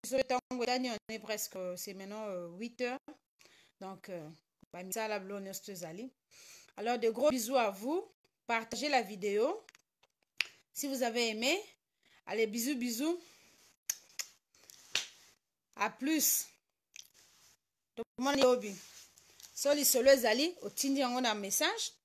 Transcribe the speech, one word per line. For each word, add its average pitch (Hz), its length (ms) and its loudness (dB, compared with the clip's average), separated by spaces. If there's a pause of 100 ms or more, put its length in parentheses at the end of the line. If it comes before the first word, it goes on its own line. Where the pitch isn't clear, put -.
biso 262 100 2
ntango 254 440 0
etani, 247 280 0
on 220 220 -8
est 226 60 -8
presque, 208 380 -6
euh, 180 200 -6
c'est 190 180 -10
maintenant, 202 340 -10
euh, 175 200 -8 (100)
huit 233 220 -10
heures. 247 180 -4 (800)
Donc, 190 280 -14
euh, 165 200 -10 (440)
ba 180 100 -12
misala 208 360 -4
blo 196 220 -8
nyonso 190 240 -10
tozali. 185 460 -10 (640)
Alors, 233 220 0
de 226 120 2
gros 247 200 4
bisous 254 260 0
à 226 140 6
vous. 262 340 -2 (420)
Partagez 226 420 -2
la 262 140 4
vidéo. 208 600 0 (1080)
Si - 140 -6
vous 269 160 -2
avez 233 260 0
aimé, 247 320 2 (680)
allez, 220 200 2
bisous, 233 300 -2
bisous. 247 440 -2 (2500)
À 214 140 0
plus. - 560 0 (1500)
Tout 226 80 -10 (140)
le 247 80 -4
monde 277 140 2
est 269 60 8
au 247 140 6 (960)
So, 285 200 2
lisolo 269 360 6
ezali, 262 520 6
otindi 269 380 0
yango 247 200 0
na 233 140 2
message. 302 580 0 (120)